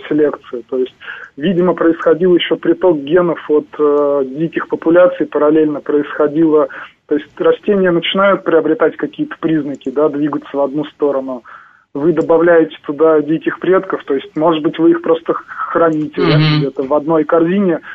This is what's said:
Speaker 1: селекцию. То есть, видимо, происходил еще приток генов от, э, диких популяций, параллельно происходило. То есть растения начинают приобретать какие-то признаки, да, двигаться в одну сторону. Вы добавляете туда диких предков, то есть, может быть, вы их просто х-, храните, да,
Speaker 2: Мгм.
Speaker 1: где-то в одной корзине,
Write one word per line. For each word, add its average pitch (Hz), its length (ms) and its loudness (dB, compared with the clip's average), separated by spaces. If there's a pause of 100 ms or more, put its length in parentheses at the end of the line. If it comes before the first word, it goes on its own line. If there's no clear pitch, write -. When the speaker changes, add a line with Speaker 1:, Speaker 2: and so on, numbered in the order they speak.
Speaker 1:
селекцию. 147 600 -4
То 131 100 -4
есть, - 160 -4 (440)
видимо, 175 360 0
происходил 165 640 2
еще 160 200 -2
приток 170 420 0
генов 156 500 -2
от, 151 180 0 (120)
э, 147 460 2 (120)
диких 165 320 -4
популяций, 170 580 2
параллельно 151 540 2
происходило. 147 880 0 (380)
То 151 80 -2
есть 147 140 -4 (120)
растения 180 500 2
начинают 190 540 0
приобретать 156 520 0
какие-то 147 440 -8
признаки, 147 500 -4
да, 147 200 0
двигаться 143 460 -4
в 139 40 0
одну 143 240 -4
сторону. 135 580 -4 (520)
Вы 151 180 0
добавляете 165 720 2
туда 156 380 2
диких 151 380 -4
предков, 185 440 0
то 143 100 -4
есть, - 220 -6
может 156 280 0
быть, 160 160 -4
вы 165 100 4
их 170 100 0
просто 165 320 -2
х-, - 140 -6
храните, 160 760 -2
да, 160 160 2
Speaker 2:
Мгм. 151 200 2
Speaker 1:
где-то 143 240 -4
в 131 100 -4
одной 151 320 0
корзине, 170 540 0 (160)